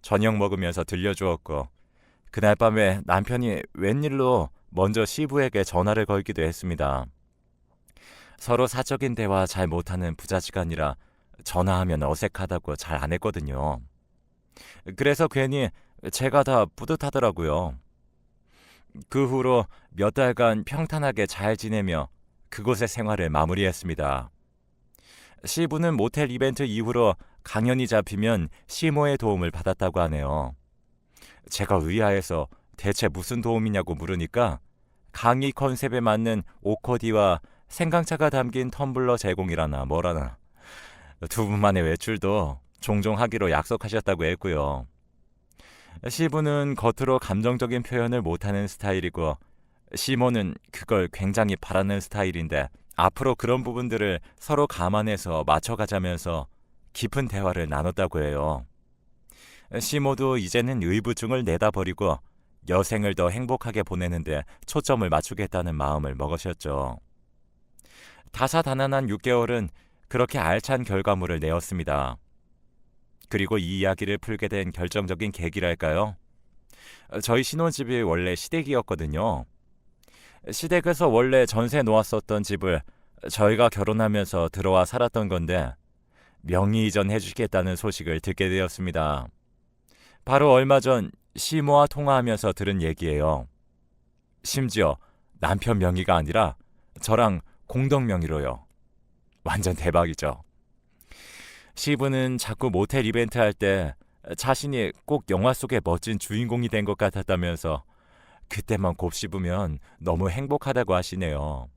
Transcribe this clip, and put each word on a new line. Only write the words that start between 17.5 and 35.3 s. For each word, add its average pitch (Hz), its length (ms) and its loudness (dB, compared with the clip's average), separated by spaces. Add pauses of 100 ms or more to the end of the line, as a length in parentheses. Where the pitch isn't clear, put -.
그 135 160 2
후로 127 400 2 (240)
몇 98 240 0
달간 120 500 2
평탄하게 143 640 -2
잘 104 300 -2
지내며 95 520 -2 (400)
그곳의 113 380 0
생활을 104 420 -2
마무리했습니다. 78 1000 0 (1160)
시부는 160 500 0
모텔 120 360 0
이벤트 131 320 0
이후로 113 520 2 (280)
강연이 123 440 2
잡히면 104 640 0 (180)
시모의 147 500 0
도움을 95 340 0
받았다고 90 500 -2
하네요. 73 540 -2 (960)
제가 101 320 0
의아해서 92 680 0 (280)
대체 - 320 0
무슨 95 340 -4
도움이냐고 107 540 0
물으니까 85 640 -2 (520)
강의 131 400 2